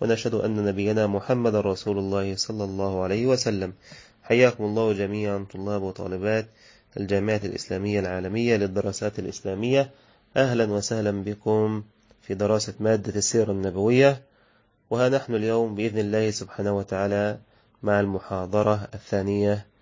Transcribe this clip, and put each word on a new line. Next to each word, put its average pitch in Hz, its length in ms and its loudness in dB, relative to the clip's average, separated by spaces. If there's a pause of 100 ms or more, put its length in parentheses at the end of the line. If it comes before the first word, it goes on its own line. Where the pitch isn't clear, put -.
ونشهد 113 340 0
أن 104 300 0
نبينا 101 420 0
محمد 110 480 0
رسول 101 440 0
الله 98 380 -2
صلى 107 280 -6
الله 95 380 -2
عليه 101 240 0
وسلم. 110 460 0 (500)
حياكم 117 420 4
الله 110 280 2
جميعاً 101 600 -2
طلاب 98 300 -4
وطالبات 95 640 -2 (500)
الجامعة 101 480 0
الإسلامية 101 560 -2
العالمية 95 560 0
للدراسات 101 640 -2
الإسلامية، 110 720 -2 (460)
أهلاً 117 360 2
وسهلاً 104 500 -2
بكم 107 600 0 (400)
في - 120 -8
دراسة 104 460 0
مادة 107 360 0
السيرة 104 360 0
النبوية، 110 680 2 (680)
وها 123 180 4
نحن 131 260 0
اليوم 113 400 0
بإذن 107 240 -2
الله 107 320 0
سبحانه 101 460 -4
وتعالى 101 640 -2 (440)
مع 101 180 4
المحاضرة 101 920 0
الثانية 101 720 0 (160)